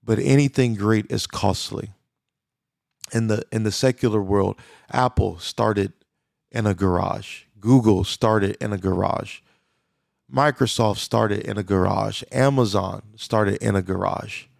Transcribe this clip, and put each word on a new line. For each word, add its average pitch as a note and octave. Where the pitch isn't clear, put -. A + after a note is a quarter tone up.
But A2
anything C3+
great G#2
is A#2
costly. -
In A2+
the, G#2+
in A2
the G#2+
secular A#2+
world, G2
Apple G#2+
started G#2
in A#2
a G2+
garage. F#2
Google G#2+
started G#2+
in A2
a G2+
garage. F#2
Microsoft C3
started A2
in G#2
a G2+
garage. G2
Amazon A#2
started G#2
in G#2
a G2
garage. F#2